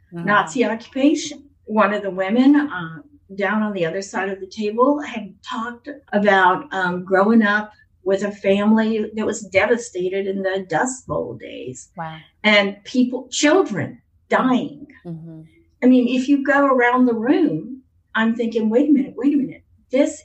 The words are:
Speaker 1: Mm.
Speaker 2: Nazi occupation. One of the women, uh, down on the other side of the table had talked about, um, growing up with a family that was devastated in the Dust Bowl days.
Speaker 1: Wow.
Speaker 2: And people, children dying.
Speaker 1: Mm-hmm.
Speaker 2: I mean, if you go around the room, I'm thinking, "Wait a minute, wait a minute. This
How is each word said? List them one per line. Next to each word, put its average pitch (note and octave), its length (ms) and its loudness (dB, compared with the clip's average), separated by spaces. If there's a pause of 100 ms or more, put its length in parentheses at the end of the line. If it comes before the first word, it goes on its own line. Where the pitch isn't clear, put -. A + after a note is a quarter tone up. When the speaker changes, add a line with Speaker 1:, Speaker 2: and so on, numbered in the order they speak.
(120)
Speaker 1:
Mm. E3+ 120 -10
Speaker 2:
Nazi G3+ 400 2
occupation. C#4 800 -2 (220)
One G#3+ 280 2
of G3+ 80 -4
the G3 80 -6
women, A3+ 460 4
uh, F3 420 -4 (380)
down G3+ 260 -2
on G#3 100 -4
the F3+ 140 -2
other F#3 160 -6
side F#3+ 260 -6
of G3 120 -8
the - 80 -14
table A#3+ 520 0
had A3+ 320 -10 (160)
talked A#3+ 400 -10 (240)
about, F#3+ 600 4
um, F3+ 300 -4
growing G3+ 400 4
up G#3 280 -2 (300)
with G3 220 -2
a G3+ 80 -6
family G#3+ 840 0
that G#3+ 100 -4
was G#3 180 -4
devastated G3 840 -2
in G3 160 -6
the F#3+ 260 -4
Dust - 380 -4
Bowl - 280 -6
days. - 640 -14
Speaker 1:
Wow. D#3+ 220 -12 (240)
Speaker 2:
And G3+ 400 0
people, B3 480 -2
children D4 720 0 (260)
dying. A3 600 -2 (180)
Speaker 1:
Mm-hmm. D#3+ 360 -14 (380)
Speaker 2:
I C#4 60 4
mean, B3 220 6
if B3+ 200 -2
you C#4 140 4
go C#4+ 240 2
around B3+ 400 4
the A#3 80 2
room, B3 680 0 (340)
I'm A3+ 180 2
thinking, A3+ 340 -2
"Wait C#4+ 220 4
a - 20 8
minute, - 240 2
wait C#4+ 160 0
a D4+ 40 2
minute. - 260 -4 (300)
This D4 320 0